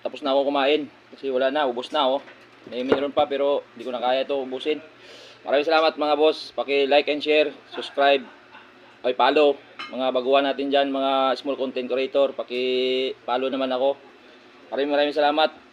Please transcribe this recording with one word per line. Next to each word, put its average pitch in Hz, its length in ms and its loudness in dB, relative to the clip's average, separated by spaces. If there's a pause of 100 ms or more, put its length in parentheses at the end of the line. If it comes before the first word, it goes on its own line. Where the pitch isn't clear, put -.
Tapos 127 160 -8
na 139 160 -2
ako 139 160 2
kumain. 143 400 0 (240)
Kasi 135 160 -8
wala 131 240 0
na, 147 160 0
ubos 123 240 -8
na, 151 160 0
oh. 135 80 0 (480)
May 120 160 -8
meron 139 320 -4
pa, 147 160 0
pero 139 320 -2 (160)
di 113 80 -12
ko 123 80 -8
na 117 80 -8
kaya 131 240 -2
ito 143 80 -4
ubusin. 135 480 -6 (640)
Maraming 139 160 2
salamat, 160 320 2
mga 147 240 0
boss. 151 400 2
Paki-like 139 480 2
and 147 160 -2
share, 147 320 2 (160)
subscribe, 139 560 2 (800)
ay 123 80 0
follow. 143 400 4 (400)
Mga 127 160 -4
baguhan 131 400 2
natin 139 160 -4
dyan, 139 240 2
mga 135 480 0
small 139 160 -6
content 127 320 -4
creator, 135 480 0
paki-follow 127 1200 -2
naman 131 160 -2
ako. 131 240 0 (800)
Maraming, 143 160 -2
maraming 143 240 0
salamat. 151 400 2 (180)